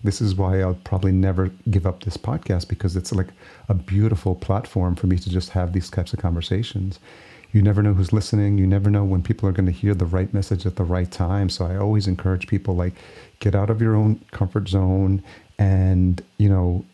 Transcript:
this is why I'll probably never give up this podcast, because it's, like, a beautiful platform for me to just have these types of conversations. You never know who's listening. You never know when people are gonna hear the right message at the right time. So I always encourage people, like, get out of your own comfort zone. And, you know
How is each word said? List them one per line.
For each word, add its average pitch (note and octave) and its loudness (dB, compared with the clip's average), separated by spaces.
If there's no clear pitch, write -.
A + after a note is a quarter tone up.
this G2+ -2
is G2+ 0
why F#2+ 0
I'll F#2 -2
probably F#2+ 0
never F#2+ 2
give F#2+ 0
up - -4
this F#2+ -6
podcast, G#2+ -4
because F2+ -4
it's, F#2 -6
like, F#2 -2
a G2+ 4
beautiful G2 0
platform F2+ -2
for F#2+ -4
me F#2 2
to F2 -6
just F2+ -2
have F2+ -4
these F#2 -4
types - -6
of - -6
conversations. F#2+ -4
You G#2 6
never G#2 4
know G#2 4
who's F2+ 2
listening. G2+ 2
You F#2+ 4
never G2 2
know G2+ 2
when F#2+ 0
people G#2+ -2
are F#2 0
gonna F#2 0
hear G2+ 0
the F2+ 0
right F#2 -2
message G2 -2
at F2+ -4
the F#2+ -2
right F2+ -2
time. F#2+ 0
So F#2 -4
I F2+ -4
always G2+ 0
encourage F#2 -2
people, F#2+ -2
like, F2+ -2
get G2+ 0
out G2+ 2
of A2 0
your A2 4
own G#2+ 2
comfort G2 -2
zone. F#2+ 2
And, F#2 2
you G#2 4
know F2+ 0